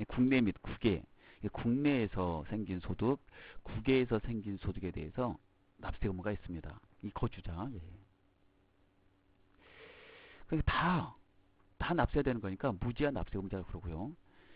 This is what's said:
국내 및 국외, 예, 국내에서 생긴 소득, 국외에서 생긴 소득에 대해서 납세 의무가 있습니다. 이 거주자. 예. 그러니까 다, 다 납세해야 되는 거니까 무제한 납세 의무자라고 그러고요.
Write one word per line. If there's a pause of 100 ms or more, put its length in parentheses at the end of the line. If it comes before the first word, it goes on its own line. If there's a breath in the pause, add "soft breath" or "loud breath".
국내
및
국외, (400 loud breath)
예,
국내에서
생긴
소득, (440 loud breath)
국외에서
생긴
소득에
대해서 (420)
납세
의무가
있습니다. (220)
이
거주자.
예. (2750 loud breath)
그러니까
다, (640)
다
납세해야
되는
거니까
무제한
납세
의무자라고
그러고요. (420 loud breath)